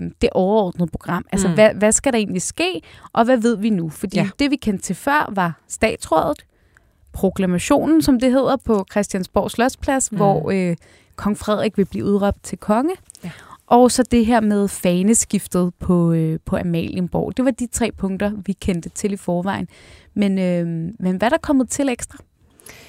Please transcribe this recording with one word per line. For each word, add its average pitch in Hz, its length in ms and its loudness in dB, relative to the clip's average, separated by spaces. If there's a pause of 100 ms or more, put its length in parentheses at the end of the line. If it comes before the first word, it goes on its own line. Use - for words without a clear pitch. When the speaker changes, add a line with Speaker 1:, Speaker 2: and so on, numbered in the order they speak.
(220)
Speaker 1:
det - 100 2
overordnede 185 600 0
program. - 400 -6
Altså, 196 160 0
Speaker 2:
Mm. 175 60 2
Speaker 1:
hvad, 214 200 6
hvad 208 180 2
skal 247 220 0
der 240 60 2
egentlig 185 220 -4
ske, 339 400 -4 (320)
og 226 120 4
hvad 254 120 4
ved 226 200 2
vi 214 120 0
nu? 170 200 -2
Fordi 185 280 -8
Speaker 2:
Ja. 196 120 0 (100)
Speaker 1:
det, 277 120 2
vi 285 40 0
kendte 196 280 -4
til 185 120 -4
før, 285 400 -2
var 175 320 -2
statsrådet, - 800 -2 (680)
proklamationen, 196 880 2
som 269 180 4
det 254 120 2
hedder, 262 240 2 (100)
på 208 260 0
Christiansborg 196 600 -2
Slotsplads, 262 600 -2
Speaker 2:
Mm. 208 60 -6
Speaker 1:
hvor, 156 340 2
øh, 180 240 0 (400)
kong 208 220 -2
Frederik 208 400 -2
vil 196 80 4
blive - 200 -6
udråbt 202 380 0
til - 140 -12
konge. 262 360 0 (300)
Speaker 2:
Ja. 175 60 -10 (380)
Speaker 1:
Og 240 240 6
så 254 200 2
det 233 140 4
her 233 140 4
med 208 280 2
faneskiftet 180 1120 0
på, 175 320 2
øh, 160 340 0
på - 120 -2
Amalienborg. 170 800 -4
Det 254 80 2
var 269 60 2
de 247 160 -4
tre 226 300 -4
punkter, 196 340 -4 (140)
vi 196 80 -2
kendte 170 360 -4
til 202 240 -4
i 202 40 -8
forvejen. 180 500 -4 (460)
Men, 196 260 0
øh, 175 260 0 (340)
men 185 180 -2
hvad 180 60 -4
er 226 60 2
der 320 80 0
kommet 269 320 0
til 226 200 -2
ekstra? - 280 -8 (720)